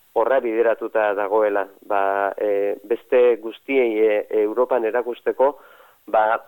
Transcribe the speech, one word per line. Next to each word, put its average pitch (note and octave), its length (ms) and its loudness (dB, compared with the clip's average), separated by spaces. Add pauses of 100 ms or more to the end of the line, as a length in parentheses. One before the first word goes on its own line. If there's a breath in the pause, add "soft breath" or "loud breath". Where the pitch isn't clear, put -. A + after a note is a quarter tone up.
(140)
horra A#2 260 2
bideratuta A2+ 760 0
dagoela. G2+ 520 0 (200)
Ba, G2 480 0
e, G2+ 480 -2
beste A#2+ 600 0
guztiei, A#2+ 500 -2 (100)
e, G#2+ 400 0
Europan A2+ 480 0
erakusteko, A#2+ 640 -2 (520 loud breath)
ba, G#2+ 180 2 (240)